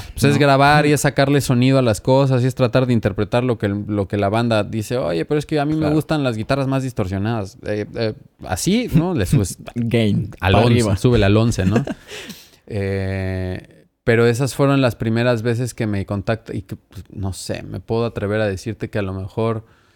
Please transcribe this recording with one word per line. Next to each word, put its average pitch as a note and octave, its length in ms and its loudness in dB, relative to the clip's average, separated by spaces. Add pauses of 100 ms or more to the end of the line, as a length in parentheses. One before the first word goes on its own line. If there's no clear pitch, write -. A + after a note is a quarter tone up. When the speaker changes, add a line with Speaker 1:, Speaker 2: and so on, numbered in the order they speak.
(120)
Speaker 1:
Pues - 120 -4
es C#3+ 100 6
Speaker 2:
¿no? C#3+ 60 2
Speaker 1:
grabar C#3+ 460 4
y D3 60 4
es C#3+ 80 2
sacarle C#3+ 400 2
sonido C3 380 2
a C3 40 2
las A2 200 0
cosas C3 420 4
y - 20 2
es B2+ 80 -2
tratar B2+ 320 2
de B2 60 2
interpretar G#2+ 520 0
lo B2 140 0
que, A2 100 -2
lo G2+ 380 -2
que - 120 -4
la G2+ 100 2
banda A2+ 340 0
dice, A2 360 -4
"Oye, D#3+ 260 -2
pero D3 140 -2
es C#3+ 80 -6
que D#3 120 -2
a C#3 60 0
mí D3+ 80 -2
me D#3 80 -2
Speaker 2:
Claro. D3+ 160 0
Speaker 1:
gustan D3+ 260 0
las B2 140 -2
guitarras C3+ 320 -2
más C3+ 160 0
distorsionadas". G2+ 720 -4 (100)
Eh, G#2 200 -4 (100)
eh, A2 160 -2 (320)
así, G3 500 -2
¿no? D#3+ 200 2
Le G#2 120 0
subes - 400 0
Speaker 2:
<laughs> - 80 -16
Gain, A2+ 640 0
Speaker 1:
al F#2+ 140 0
Speaker 2:
para A#2 140 4
Speaker 1:
once, A#2+ 160 4
Speaker 2:
arriba. G2 160 0
Speaker 1:
súbele A#2+ 260 4
al G2+ 120 4
once, A2 280 2
¿no? A2 260 2
Speaker 2:
<laughs> - 760 -16
Speaker 1:
Eh, F#2+ 1160 -6 (180)
pero A#2 220 4
esas A#2+ 280 0
fueron C#3 260 2
las B2 160 2
primeras A2+ 460 0
veces A#2+ 320 -2
que A#2+ 120 -4
me G2+ 200 -2
contacta G#2 480 -4
y - 80 -6
que, - 140 -12
pues, - 340 -20
no G2 220 -6
sé, - 300 -8
me G#2 180 -10
puedo A2+ 240 -2
atrever G#2+ 360 -2
a G#2+ 60 0
decirte G2+ 440 -6
que - 80 -4
a G2+ 40 -2
lo F#2+ 120 -4
mejor A2 500 -4 (320)